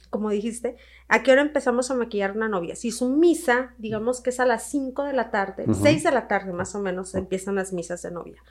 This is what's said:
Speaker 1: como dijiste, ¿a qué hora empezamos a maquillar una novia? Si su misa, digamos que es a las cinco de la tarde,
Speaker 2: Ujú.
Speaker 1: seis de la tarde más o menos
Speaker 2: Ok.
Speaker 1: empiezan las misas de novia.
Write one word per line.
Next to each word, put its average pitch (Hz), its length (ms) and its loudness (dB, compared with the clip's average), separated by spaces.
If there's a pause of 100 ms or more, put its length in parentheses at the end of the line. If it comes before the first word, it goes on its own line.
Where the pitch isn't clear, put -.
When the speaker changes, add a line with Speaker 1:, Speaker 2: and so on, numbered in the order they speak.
Speaker 1:
como 214 220 -2
dijiste, 226 440 -4 (320)
¿a 220 160 4
qué 262 80 6
hora 262 120 8
empezamos 254 480 0
a 262 40 0
maquillar 214 380 -2
una 220 160 -2
novia? 175 260 -4
Si 233 160 -6
su 247 160 -2
misa, 269 720 4
digamos 220 420 -2
que 247 120 -4
es 247 100 -2
a 247 40 2
las 233 240 2
cinco 269 360 -4
de 285 80 -4
la 233 180 0
tarde, 196 320 -2
Speaker 2:
Ujú. 214 120 2
Speaker 1:
seis 302 280 4
de 339 80 2
la 240 160 2
tarde 190 240 -2
más 180 240 -6
o 202 60 -4
menos 185 320 -4
Speaker 2:
Ok. 190 80 -2
Speaker 1:
empiezan 190 340 -4
las 190 160 -2
misas 175 300 -6
de 175 100 -10
novia. 165 240 -12 (140)